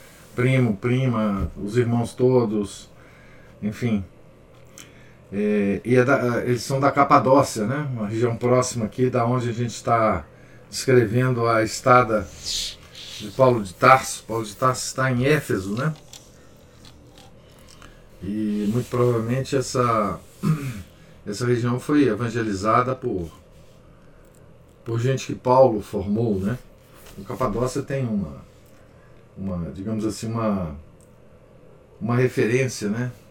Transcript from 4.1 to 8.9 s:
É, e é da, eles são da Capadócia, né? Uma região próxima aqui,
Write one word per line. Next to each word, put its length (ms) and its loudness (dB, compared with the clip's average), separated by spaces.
É, 460 0
e 120 2
é 100 6
da, 400 0
eles 160 0
são 180 -2
da 120 2
Capadócia, 760 4
né? 260 -4
Uma 160 -6
região 300 0
próxima 480 0
aqui, 240 0